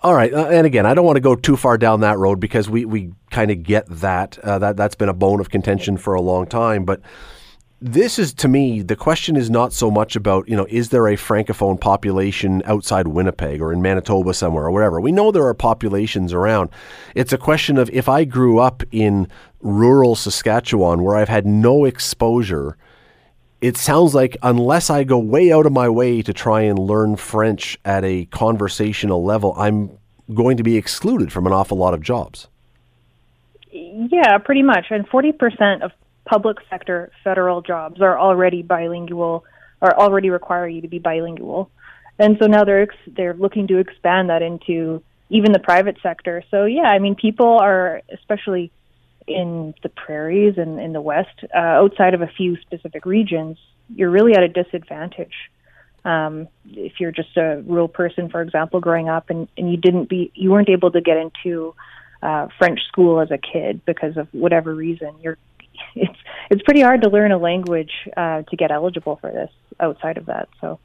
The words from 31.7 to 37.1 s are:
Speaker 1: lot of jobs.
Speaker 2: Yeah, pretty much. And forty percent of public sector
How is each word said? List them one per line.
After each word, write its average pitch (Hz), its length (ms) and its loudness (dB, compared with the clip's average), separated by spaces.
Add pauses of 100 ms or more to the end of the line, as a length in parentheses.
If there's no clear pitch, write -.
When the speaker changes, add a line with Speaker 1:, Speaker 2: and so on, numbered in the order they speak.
Speaker 1:
lot 90 160 2
of 82 80 -4
jobs. - 460 -6 (1200)
Speaker 2:
Yeah, 226 640 0
pretty 269 260 0
much. 220 280 2
And 208 160 -4
forty 277 240 2
percent 214 520 0
of 185 80 -8 (340)
public 214 320 0 (120)
sector 175 420 -8 (120)